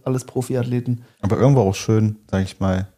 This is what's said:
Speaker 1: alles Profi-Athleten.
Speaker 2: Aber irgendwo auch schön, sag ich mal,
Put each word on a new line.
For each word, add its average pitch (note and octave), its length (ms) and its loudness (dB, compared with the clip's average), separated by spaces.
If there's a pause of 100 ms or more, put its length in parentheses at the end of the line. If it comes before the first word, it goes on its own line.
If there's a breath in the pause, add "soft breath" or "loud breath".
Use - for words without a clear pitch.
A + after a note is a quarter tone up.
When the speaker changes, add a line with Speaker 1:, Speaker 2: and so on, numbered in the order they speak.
Speaker 1:
alles B2+ 220 -4
Profi-Athleten. B2 800 -4 (180 loud breath)
Speaker 2:
Aber - 160 -2
irgendwo C3 240 4
auch F#2+ 140 2
schön, G#2+ 400 0 (160)
sag F#2+ 120 0
ich - 160 -10
mal, F#2+ 280 -2 (100)